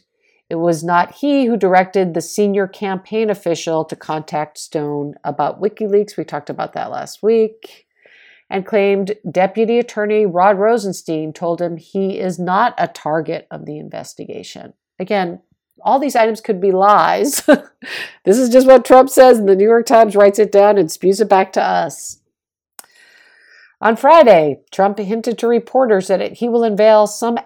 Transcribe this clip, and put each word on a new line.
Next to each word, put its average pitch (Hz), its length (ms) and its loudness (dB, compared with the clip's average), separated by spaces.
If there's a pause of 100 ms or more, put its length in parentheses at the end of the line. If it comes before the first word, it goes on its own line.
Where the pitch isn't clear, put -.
(500)
it 170 60 -8
was 165 260 -2
not 175 340 -2
he 277 320 -2
who 226 100 -2
directed 185 560 0
the 170 80 -4
senior 202 460 -2
campaign 202 600 -6
official 165 540 -4
to 160 140 -12
contact 156 600 -8
Stone 147 580 -8 (100)
about 147 360 -6
WikiLeaks. 202 540 -2
We 160 80 -8
talked 147 260 -12
about 160 220 -8
that - 180 -8
last - 320 -12
week. 220 640 -2 (640)
And 190 160 -8
claimed 202 520 -2 (120)
Deputy 202 480 0
Attorney 214 480 -2
Rod 185 320 0
Rosenstein 180 760 -4
told 170 280 -6
him 170 140 -8
he 190 420 -6
is 185 220 -6
not 190 380 -2
a 170 100 -4
target 156 640 -8
of 156 140 -16
the 151 120 -14
investigation. - 920 -18 (260)
Again, 185 440 -6 (400)
all 233 180 0
these 277 160 -4
items 226 240 0
could 185 220 -4
be 196 100 2
lies. 185 760 2
<laughs> 302 60 4 (720)
This 202 140 2
is 254 120 0
just 262 180 4
what 254 160 8
Trump 262 260 6
says, 254 280 6
and 202 100 -2
the 196 80 4
New 202 120 2
York 233 180 2
Times 226 300 4
writes 202 240 4
it 208 120 2
down 202 260 4
and 160 140 0
spews 196 300 0
it 202 80 -2
back 190 240 2
to 185 100 -2
us. 175 560 -6 (1600)
On 220 160 0
Friday, 220 680 6 (100)
Trump 196 260 -2
hinted 220 400 -6
to 233 100 -4
reporters 233 600 0
that 185 120 0
it, - 140 -8
he 240 160 -4
will 233 140 0
unveil 214 420 4
some 233 400 -6